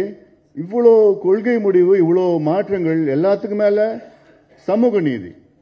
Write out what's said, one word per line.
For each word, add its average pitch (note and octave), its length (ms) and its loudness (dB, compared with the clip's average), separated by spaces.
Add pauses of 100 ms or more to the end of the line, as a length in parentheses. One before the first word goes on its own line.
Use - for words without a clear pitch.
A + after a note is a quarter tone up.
(640)
இவ்வளோ A3+ 300 2 (320)
கொள்கை G#3+ 300 0 (100)
முடிவு, F3+ 280 4 (100)
இவ்வளோ F3 200 0 (240)
மாற்றங்கள், E3+ 540 -2 (140)
எல்லாத்துக்கும் G3+ 500 -2
மேல G#3 200 0 (840)
சமூக G#3 420 0
நீதி. G2 220 -8 (300)